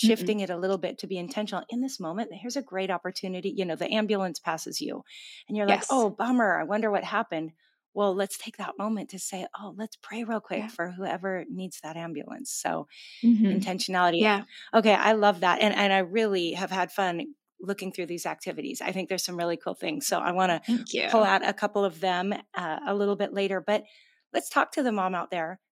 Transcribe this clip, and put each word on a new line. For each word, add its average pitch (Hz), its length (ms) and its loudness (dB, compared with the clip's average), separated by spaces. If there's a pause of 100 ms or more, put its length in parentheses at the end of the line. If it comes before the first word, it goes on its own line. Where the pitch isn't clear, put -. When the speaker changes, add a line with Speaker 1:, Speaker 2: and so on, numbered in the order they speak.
Speaker 1:
Mm-mm. 220 60 6
Speaker 2:
shifting 214 320 2
it 185 100 -4
a 175 60 -6
little 190 200 0
bit 170 220 -6
to 185 80 -10
be 185 100 -6
intentional. 185 520 -6
In 240 120 -4
this 269 180 -6
moment, 180 360 -6
here's 240 200 -8
a 277 60 -4
great 190 300 -4
opportunity." 185 580 -4
You 185 160 -2
know, 165 100 -4
the 165 160 -4
ambulance 202 480 0
passes - 400 -6
you, - 240 -6 (440)
and 208 100 -4
you're 208 80 0
like, 196 140 4
Speaker 1:
Yes. - 100 -6
Speaker 2:
"Oh, 240 220 4
bummer. 233 480 2
I 156 60 -2
wonder 214 260 0
what 196 120 2
happened." 160 500 -4 (420)
Well, 202 180 4
let's 196 240 -2
take - 200 -14
that 185 200 -8
moment 214 320 -4
to 190 100 -12
say, 185 280 -6 (120)
"Oh, 196 160 -12
let's 214 200 -10
pray 226 280 -10
real 220 160 -4
quick 190 200 -6
Speaker 1:
Yeah. 208 80 -6
Speaker 2:
for 180 240 -6
whoever 185 580 -4
needs 185 320 -10
that 160 160 -10
ambulance." 165 540 -10
So - 360 -4 (360)
Speaker 1:
Mm-hmm. 226 240 8
Speaker 2:
intentionality. 185 720 2
Speaker 1:
Yeah. 214 220 4 (320)
Speaker 2:
Okay, 220 180 8
I 208 200 6
love 208 260 6
that. 180 200 4
And, 208 140 4
and 202 180 4
I 190 60 6
really 190 560 2
have 175 160 -4
had 185 220 -2
fun 185 420 -2 (260)
looking 190 320 -6
through 180 140 -6
these 170 220 -6
activities. 156 520 -6
I - 120 -4
think 190 180 -4
there's 185 140 -2
some 180 140 -6
really 170 200 -2
cool - 160 -8
things. 156 320 -6
So 185 140 0
I - 120 -2
wanna 180 360 2
Speaker 1:
Thank 233 260 -2
you. - 160 0
Speaker 2:
pull 226 140 6
out 196 220 2
a 208 60 2
couple 208 320 0
of 165 160 -2
them, 185 320 0 (220)
uh, 165 320 -4
a 202 80 -2
little 202 220 2
bit 202 180 -2
later, 190 260 0
but 208 240 0 (500)
let's - 160 -2
talk - 240 2
to 294 100 0
the 247 80 2
mom 190 240 0
out 170 160 -6
there 175 280 -4 (120)